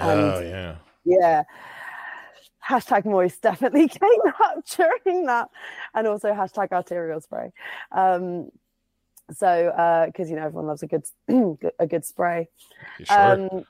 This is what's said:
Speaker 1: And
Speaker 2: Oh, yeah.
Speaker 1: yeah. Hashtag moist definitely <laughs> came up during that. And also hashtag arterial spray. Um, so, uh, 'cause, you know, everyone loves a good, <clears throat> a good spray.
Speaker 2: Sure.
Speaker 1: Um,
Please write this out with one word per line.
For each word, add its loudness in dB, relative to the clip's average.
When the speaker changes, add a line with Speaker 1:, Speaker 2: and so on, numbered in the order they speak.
Speaker 1:
And -
Speaker 2:
Oh, 2
yeah. -10
Speaker 1:
yeah. 4
Hashtag 0
moist 0
definitely 2
<laughs> -10
came 6
up 2
during 0
that. -2
And 0
also -2
hashtag -4
arterial -4
spray. -12
Um, 0
so, -2
uh, 2
'cause, -8
you -4
know, -6
everyone -6
loves -6
a -10
good, -4
<clears throat> 0
a 2
good -4
spray. -4
Speaker 2:
Sure. 6
Speaker 1:
Um, -4